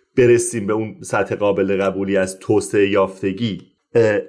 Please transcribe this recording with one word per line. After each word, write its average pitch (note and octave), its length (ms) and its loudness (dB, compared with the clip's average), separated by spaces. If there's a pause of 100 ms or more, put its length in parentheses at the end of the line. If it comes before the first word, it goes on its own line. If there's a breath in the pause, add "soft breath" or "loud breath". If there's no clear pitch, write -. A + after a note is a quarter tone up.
(160 loud breath)
برسیم A#2 500 2
به G#2 60 -2
اون G#2+ 300 -4
سطح G#2 320 -2
قابل G2 480 0
قبولی F#2+ 340 -2
از F#2+ 220 -2
توسعه G2+ 500 0
یافتگی، G2 720 -2 (340)
اه، A2 240 4 (100)